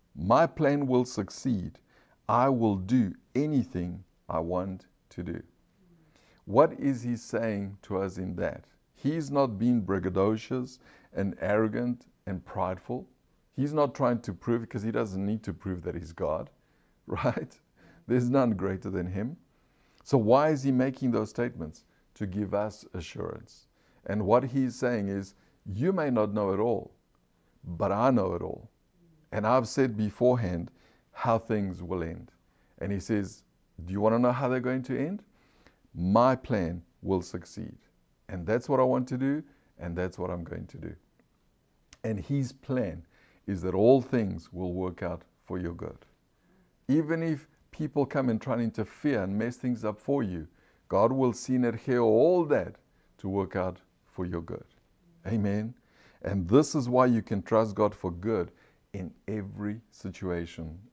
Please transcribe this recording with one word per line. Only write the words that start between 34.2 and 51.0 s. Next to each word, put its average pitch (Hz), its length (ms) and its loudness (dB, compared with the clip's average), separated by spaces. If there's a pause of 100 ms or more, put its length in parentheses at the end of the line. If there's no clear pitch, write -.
how 127 160 -2
they're 127 120 0
going 127 240 -4
to 127 140 -4
end? 165 260 -4 (720)
My 110 420 4
plan 90 480 -2 (180)
will 95 200 0
succeed. - 560 -12 (500)
And 87 180 -8
that's 113 220 0
what 135 120 2
I 131 40 4
want 127 260 2
to 127 80 -4
do, 139 260 -2 (340)
and 85 180 -8
that's 90 220 -4
what 92 140 -4
I'm 87 120 -6
going 87 240 -10
to - 100 -18
do." - 180 -12 (1080)
And 110 160 -4
his 135 320 -2
plan 95 540 -4 (400)
is 95 160 -4
that 92 140 -2
all 120 260 8
things 98 500 -2
will 90 220 -6
work 92 300 -4
out 85 220 -6 (180)
for 92 160 -6
your 85 140 -4
good. - 320 -12 (840)
Even 160 340 2
if 160 260 -2 (240)
people 143 340 -2
come 131 240 0
and 113 120 0
try 131 120 -4
and 117 100 0
interfere 113 580 -2
and 98 160 -2
mess 120 200 -2
things 120 260 -4
up 107 160 -4
for 139 240 0
you, 87 240 -4 (400)
God 104 240 4